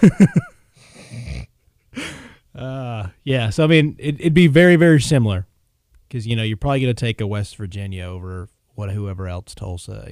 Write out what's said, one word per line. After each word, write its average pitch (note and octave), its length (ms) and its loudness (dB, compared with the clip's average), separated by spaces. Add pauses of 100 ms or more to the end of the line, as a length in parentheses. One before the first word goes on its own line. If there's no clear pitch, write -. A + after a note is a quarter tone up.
(2500)
Uh, B2+ 540 -10 (160)
yeah, B2+ 240 -2
so, D#3 160 0
I - 20 4
mean, D#3 320 2
it, D3 220 -6
it'd D#3+ 140 2
be F3 120 8
very, F3 300 6
very D#3+ 240 6
similar A2 460 0 (640)
'cause, A2+ 160 -10
you A#2 100 -2
know, A2+ 60 -2
you're A2 160 -4
probably C3+ 220 -2
gonna B2+ 120 0
take A2+ 300 -4
a G#2 40 -4
West G#2 300 -6
Virginia F#2+ 480 -12
over F2+ 440 -12 (260)
what, G#2 160 -8
whoever F#2+ 360 -8
else, F2+ 280 -10
Tulsa, G2+ 580 -12